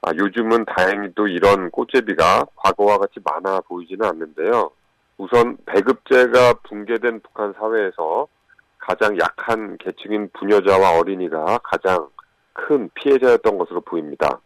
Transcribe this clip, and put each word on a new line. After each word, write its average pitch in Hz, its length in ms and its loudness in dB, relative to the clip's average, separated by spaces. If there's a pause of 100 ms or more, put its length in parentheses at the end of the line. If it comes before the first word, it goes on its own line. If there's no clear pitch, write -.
아, 82 140 -4
요즘은 110 500 0
다행히도 101 600 -2
이런 92 420 2
꽃제비가 104 840 0
과거와 104 420 2
같이 98 260 -4
많아 92 380 -4
보이지는 90 420 -10
않는데요. 82 680 -2 (480)
우선 117 380 0 (100)
배급제가 123 960 4
붕괴된 110 580 -6
북한 104 320 -8
사회에서 104 720 -2 (520)
가장 - 400 -2
약한 101 580 -4
계층인 104 560 -8
부녀자와 95 640 4
어린이가 87 600 -2
가장 87 480 -2 (460)
큰 127 420 -2
피해자였던 120 640 2
것으로 87 220 -6
보입니다. 73 640 -4